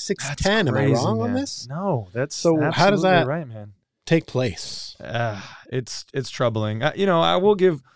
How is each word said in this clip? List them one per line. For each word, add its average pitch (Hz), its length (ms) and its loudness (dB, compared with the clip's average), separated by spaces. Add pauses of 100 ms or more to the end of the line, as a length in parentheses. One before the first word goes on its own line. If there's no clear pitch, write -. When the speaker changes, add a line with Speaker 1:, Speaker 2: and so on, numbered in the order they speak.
Speaker 1:
That's - 160 -4
Speaker 2:
six 139 180 -8
ten. 202 280 2
Am - 40 0
I - 120 0
Speaker 1:
crazy, 135 80 4
Speaker 2:
wrong 156 280 2
on 240 120 -2
Speaker 1:
man. 262 80 -2
Speaker 2:
this? - 280 -10
Speaker 1:
No, 147 440 -4
that's 127 220 -4
Speaker 2:
So 165 200 2 (160)
how 185 200 4
does 185 120 2
Speaker 1:
absolutely 185 60 4
Speaker 2:
that 170 180 4
Speaker 1:
right, 151 200 -4
man. 104 260 -14 (320)
Speaker 2:
take 165 200 2
place? - 760 -6
Speaker 1:
Uh, 113 400 -4 (280)
it's, - 440 -6
it's 135 160 -6
troubling. 110 520 -2
Uh, 147 140 0
you 196 100 0
know, 170 160 4
I 170 140 2
will 202 200 4
give, 180 260 2 (140)